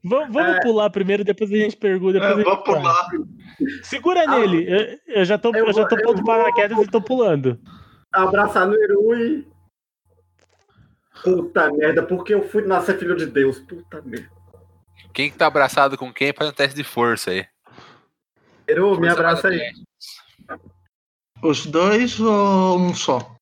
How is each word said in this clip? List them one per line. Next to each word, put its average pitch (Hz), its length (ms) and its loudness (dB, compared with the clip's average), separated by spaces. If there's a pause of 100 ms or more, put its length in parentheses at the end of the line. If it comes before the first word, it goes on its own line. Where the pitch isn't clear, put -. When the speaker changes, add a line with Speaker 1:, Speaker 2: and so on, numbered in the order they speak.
Speaker 1:
Va-, 262 260 0
vamos 302 260 0
Speaker 2:
É. - 40 0
Speaker 1:
pular 214 300 2
primeiro, 196 340 -2
depois 202 260 -2
a 208 60 0
gente 214 200 0
pergunta, 185 360 0
depois 196 180 2
Speaker 3:
É, 202 40 4
Speaker 1:
a - 20 2
gente 208 80 2
Speaker 3:
vamos 196 200 2
Speaker 1:
fala. 165 140 2
Speaker 3:
pular. - 300 2 (720)
Speaker 1:
Segura 349 400 0
Speaker 2:
Ah, 277 160 2
Speaker 1:
nele. 180 340 2
Eu, 214 440 -4
eu 190 80 4
já 196 120 2
tô, 233 120 -2
Speaker 2:
eu 220 180 2
Speaker 1:
eu 214 60 2
já 214 80 2
Speaker 2:
vou, 214 80 2
Speaker 1:
tô 233 100 2
Speaker 2:
eu 214 60 -2
Speaker 1:
pondo 233 140 2
Speaker 2:
vou 190 80 -4
Speaker 1:
paraquedas 226 520 2
e 214 100 2
tô 220 140 0
pulando. 156 580 0 (520)
Speaker 2:
abraçar 196 560 2
no 208 80 2
Eru 208 400 2
e... 233 340 -4 (1700)
Puta 170 480 0
merda, 151 340 0
porque 185 260 -4
eu 202 160 -2
fui 208 140 -2
nascer 185 380 -2
filho 175 160 -4
de 156 100 -4
Deus. 135 320 0
Puta 170 440 -18
merda. - 280 -16 (800)
Speaker 4:
Quem 139 200 -4
que - 40 -20
tá 165 120 2
abraçado 139 500 0
com 127 140 -12
quem? 139 200 -2
Faz 151 160 -6
um 143 60 -8
teste 139 220 -2
de 147 80 -10
força 117 480 -2
aí. 95 120 -4 (1200)
Speaker 2:
Eru, 180 240 2
me 170 160 0
Speaker 4:
Força 170 60 2
Speaker 2:
abraça 165 340 0
Speaker 4:
mais 175 120 -2
Speaker 2:
aí. 151 80 -8
Speaker 4:
atléticos. - 1000 -20 (720)
Speaker 3:
Os 156 240 0
dois 208 540 0
ou 196 580 2
um 180 160 0
só? - 480 -4